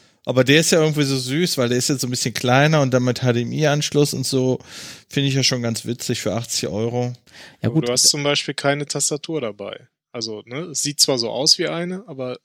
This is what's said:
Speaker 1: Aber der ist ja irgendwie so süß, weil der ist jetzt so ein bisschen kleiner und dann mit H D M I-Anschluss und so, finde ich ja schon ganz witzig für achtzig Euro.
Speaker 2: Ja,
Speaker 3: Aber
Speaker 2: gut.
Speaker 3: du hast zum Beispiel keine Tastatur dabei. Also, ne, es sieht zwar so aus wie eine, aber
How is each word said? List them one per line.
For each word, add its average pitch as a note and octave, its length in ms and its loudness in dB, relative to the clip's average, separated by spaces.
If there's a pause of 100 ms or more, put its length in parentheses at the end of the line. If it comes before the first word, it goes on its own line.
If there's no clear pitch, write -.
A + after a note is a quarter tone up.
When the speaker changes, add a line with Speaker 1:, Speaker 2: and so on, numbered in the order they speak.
(240)
Speaker 1:
Aber B2+ 200 4
der C#3+ 160 6
ist D#3+ 100 0
ja F3 100 6
irgendwie D3+ 220 2
so C3+ 160 0
süß, C#3 400 -2
weil A#2+ 100 2
der B2 80 2
ist B2 140 0
jetzt C#3 100 -2
so C3 60 0
ein B2 40 -4
bisschen B2 220 -2
kleiner C#3+ 480 4
und C3 140 4
dann B2+ 80 4
mit B2+ 200 0
H B2 120 4
D A#2+ 80 2
M A#2+ 100 -4
I-Anschluss D3 640 2
und C3 100 -4
so, B2+ 360 0 (500)
finde C#3 180 0
ich C3 60 0
ja C3+ 80 2
schon B2 180 0
ganz A#2 240 -4
witzig A#2+ 380 -4
für G2+ 100 -2
achtzig A2+ 380 -4
Euro. A#2 420 -2 (480)
Speaker 2:
Ja, - 80 -2
Speaker 3:
Aber A#2 60 0
Speaker 2:
gut. C3+ 140 2
Speaker 3:
du A#2+ 40 0
hast - 160 4
zum D3 160 0
Beispiel C#3+ 300 -2
keine C#3+ 320 -2
Tastatur D3 560 -4
dabei. G#2 440 -10 (240)
Also, A2 360 -10
ne, B2 140 -10
es E3+ 200 -8
sieht D3 200 -4
zwar C3+ 180 2
so A#2 100 -4
aus B2 300 0
wie E3 100 -2
eine, F3 380 -6
aber C3 380 -10